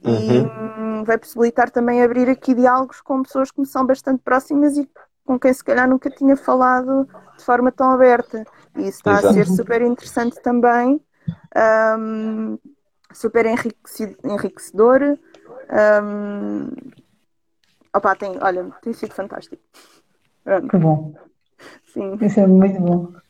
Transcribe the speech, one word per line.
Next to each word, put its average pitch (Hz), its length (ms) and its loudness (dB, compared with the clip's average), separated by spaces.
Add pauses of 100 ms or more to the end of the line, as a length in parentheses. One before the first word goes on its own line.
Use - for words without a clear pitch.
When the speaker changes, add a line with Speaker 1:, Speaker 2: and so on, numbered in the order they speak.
Speaker 1:
E, - 40 -4
Speaker 2:
Uhum. 214 920 -2
Speaker 1:
hum, 220 40 -8
vai 226 140 0
possibilitar 233 540 -2
também 240 320 0
abrir 240 260 2
aqui 262 240 0
diálogos 254 480 0
com 269 220 -4
pessoas 269 260 -4
que - 100 -16
me 277 60 -2
são 269 180 -6
bastante 262 400 -2
próximas 285 540 0
e 285 100 -4 (380)
com 254 140 -2
quem 262 120 2
se - 120 -4
calhar 254 260 0
nunca 262 220 -2
tinha 269 260 2
falado 254 720 0 (280)
de - 80 -20
forma 247 280 2
tão 262 180 0
aberta. 240 540 2 (320)
E - 60 -8
isso 381 180 -6
está 208 140 0
Speaker 2:
Exato. 202 160 4
Speaker 1:
a 220 40 6
ser 196 140 4
super 226 340 0
interessante 240 600 -4
também, 240 580 2 (960)
hum, 220 640 -6 (520)
super 226 360 -2
enriqueci-, 220 760 -8
enriquecedor. 240 920 0 (880)
Hum, 208 680 -8 (1300)
opá, 196 200 0
tem, 190 260 -10
olha, 180 240 -2 (180)
tem 233 100 -8
sido 220 200 -12
fantástico. - 480 -14 (840)
Pronto. 190 240 -2
Speaker 3:
Que - 100 0
bom. 156 380 0 (800)
Speaker 1:
Sim. 196 280 -8
Speaker 3:
Isso 208 180 0
é 196 80 4
muito 190 320 4
bom. 175 320 -2 (180)